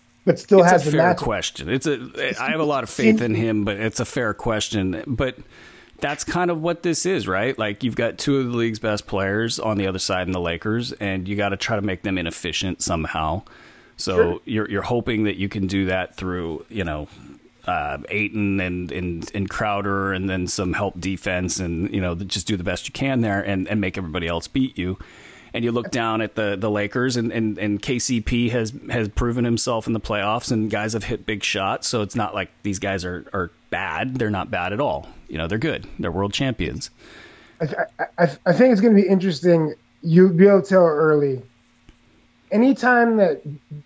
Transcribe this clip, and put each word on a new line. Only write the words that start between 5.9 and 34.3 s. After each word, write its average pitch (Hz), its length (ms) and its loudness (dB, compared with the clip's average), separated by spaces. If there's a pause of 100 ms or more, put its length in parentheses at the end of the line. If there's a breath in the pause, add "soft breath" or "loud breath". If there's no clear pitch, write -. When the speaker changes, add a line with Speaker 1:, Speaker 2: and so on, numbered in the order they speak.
Speaker 2:
that's 147 240 -4
kind 175 260 0
of 160 120 -4
what 170 200 -2
this 170 220 0
is, 175 240 -2
right? 104 300 0
Like, 107 260 -2
you've 113 120 -2
got 117 200 0
two 139 220 2
of 131 80 0
the 120 100 -4
league's 117 220 0
best 107 280 -2
players 104 520 0
on 107 180 -2
the 98 100 0
other 95 120 -2
side 92 280 -2
in 92 60 -2
the 90 80 -2
Lakers, 107 520 -2
and 95 360 -4
you 101 80 -4
gotta 101 220 0
try 117 180 -2
to 101 60 -2
make 95 200 -4
them 95 140 -2
inefficient 85 640 -4
somehow. 80 600 -2 (560 soft breath)
So 95 180 -4
Speaker 1:
Sure. 87 300 2
Speaker 2:
you're, 107 240 -4
you're 98 120 -2
hoping 113 420 0
that 101 120 0
you 98 140 -4
can 98 160 -2
do 98 200 0
that 92 300 -2
through, 90 540 -6
you 107 140 -4
know, 76 240 -6 (580 loud breath)
uh, 73 300 -4 (140)
Ayton 101 500 -2
and, 90 320 -4
and, 87 420 -6
and 98 140 -4
Crowder, 98 640 -2
and 95 160 -2
then 92 180 -2
some 90 280 -2
help 95 260 -4
defense, 90 580 -4
and, 87 360 -4
you 101 60 -2
know, 87 140 -2
just 92 320 -6
do 104 120 -2
the 87 60 -6
best 90 220 -4
you - 60 -14
can 135 300 0
there 101 180 0
and, 95 280 -2
and 104 120 0
make 95 160 -2
everybody 85 300 -4
else 85 200 -2
beat 131 300 -2
you. 92 220 -2 (560 loud breath)
And 117 100 -2
you 117 80 0
look 117 180 -4
down 113 300 0
at 107 140 -4
the, 101 240 0
the 107 120 -2
Lakers, 120 460 0
and, 113 160 -2
and, 110 240 0
and 104 240 -2
K 123 180 -2
C 117 220 0
P 120 300 0
has, 113 240 -2 (160)
has 113 180 -2
proven 120 380 0
himself 117 400 -2
in 117 80 -2
the 107 60 -4
playoffs, 104 500 -2
and 110 180 0
guys 107 240 -2
have 110 120 -4
hit 110 200 -6
big 104 200 -4
shots. 98 440 -2
So 117 140 0
it's 101 140 -4
not 104 180 -2
like 95 160 -4 (140)
these 98 160 -4
guys 95 240 -2
are, 90 280 -6
are 92 180 -4 (200)
bad. 95 460 -4
They're 113 140 0